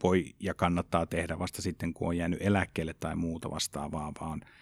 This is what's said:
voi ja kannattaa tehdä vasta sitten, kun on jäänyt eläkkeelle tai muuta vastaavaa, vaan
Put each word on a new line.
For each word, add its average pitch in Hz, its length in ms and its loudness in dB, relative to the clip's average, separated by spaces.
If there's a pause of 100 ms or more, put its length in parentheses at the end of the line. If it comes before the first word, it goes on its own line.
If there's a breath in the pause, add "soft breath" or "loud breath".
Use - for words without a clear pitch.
voi 90 380 4
ja 95 140 -2
kannattaa 87 520 2
tehdä 85 320 -2
vasta 92 240 -4
sitten, 85 320 -2
kun 85 140 -2
on 85 80 2
jäänyt 85 260 0
eläkkeelle 90 580 2
tai 80 160 -2
muuta 82 340 -2
vastaavaa, 76 720 -4
vaan 80 200 -6 (220 loud breath)